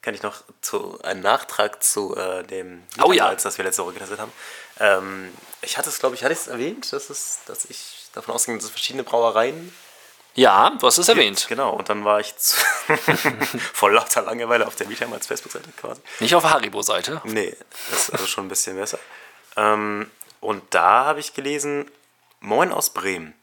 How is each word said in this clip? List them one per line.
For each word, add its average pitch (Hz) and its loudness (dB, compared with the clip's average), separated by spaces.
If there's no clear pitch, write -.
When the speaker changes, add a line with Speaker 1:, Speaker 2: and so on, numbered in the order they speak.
Speaker 1:
kann 110 -6
ich - -12
noch 107 -10
zu, - -8
einen 95 -6
Nachtrag - 0
zu, 98 -2
äh, 92 -4
dem 92 -12
Speaker 2:
Oh 180 6
ja. 135 4
Speaker 1:
Malz, 95 -2
das 98 -4
wir 95 -4
letzte 95 -2
Woche 90 -10
getestet 98 -10
haben. 110 -10
Ähm, 95 2
ich - -6
hatte - -2
es, 147 -6
glaub 131 2
ich, 123 -10
hatte 139 2
ich's - -8
erwähnt, 160 -6
dass 143 -8
es, - -8
dass - -10
ich - -16
davon - -8
ausging, 117 -2
dass 104 -8
es 107 -10
verschiedene - -6
Brauereien 120 2
Speaker 2:
Ja, 117 8
du - 0
hast 123 6
es 175 2
Speaker 1:
gibt? 226 6
Speaker 2:
erwähnt. 104 4
Speaker 1:
Genau, 120 -2
und - -6
dann 104 -2
war 104 4
ich - -4
zu - 0
<laughs> 127 -4
vor 101 4
lauter 127 4
Langeweile 117 0
auf - -10
der 98 -6
Vitamalz 117 -8
Facebook-Seite - -10
quasi. - -12
Speaker 2:
Nicht 113 4
auf 165 6
Haribo-Seite. 110 0
Speaker 1:
Nee, 110 -4
das - -2
ist - -6
also 98 -2
schon 95 -4
ein - -10
bisschen 95 -4
besser. 98 -6
Ähm, 107 0
und 104 -6
da 98 8
habe 147 0
ich - -12
gelesen, 143 -4
Moin 127 2
aus - -2
Bremen. 90 -6